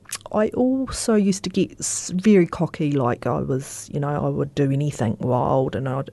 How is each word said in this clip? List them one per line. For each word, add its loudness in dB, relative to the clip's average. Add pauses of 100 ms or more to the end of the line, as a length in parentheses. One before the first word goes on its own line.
(300)
I 0
also 0
used 2
to -4
get 0
s-, -6
very 6
cocky, -2
like 0
I 0
was, -6
you -4
know, -2
I -2
would -4
do 2
anything 0
wild 0
and -4
I'd, -6